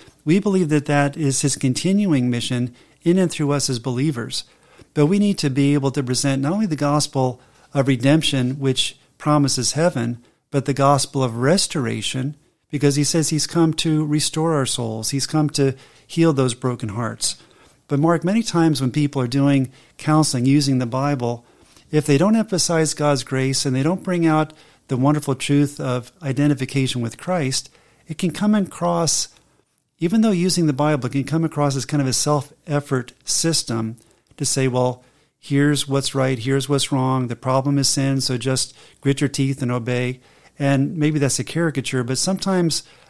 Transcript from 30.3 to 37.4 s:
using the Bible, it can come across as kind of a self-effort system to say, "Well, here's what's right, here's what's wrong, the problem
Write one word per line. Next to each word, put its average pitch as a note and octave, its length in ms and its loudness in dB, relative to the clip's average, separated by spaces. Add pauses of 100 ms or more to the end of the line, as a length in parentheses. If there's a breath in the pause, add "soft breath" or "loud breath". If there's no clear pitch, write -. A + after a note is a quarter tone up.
using F3 340 2
the D3 80 2
Bible, C#3+ 340 0
it - 40 -8
can C3+ 140 -2
come D#3+ 180 -2
across C#3+ 320 0
as C3 100 -4
kind D3 160 -2
of C3 60 0
a B2 60 0
self-effort C#3+ 960 -2 (140)
system A2+ 720 -2 (400 soft breath)
to C#3+ 80 -6
say, C3 220 0
"Well, B2+ 360 0 (380 soft breath)
here's C#3+ 460 0
what's C3+ 260 -2
right, C3 240 0
here's C3 300 -2
what's C#3 240 0
wrong, C3 360 0
the A#2 80 -8
problem C3+ 420 0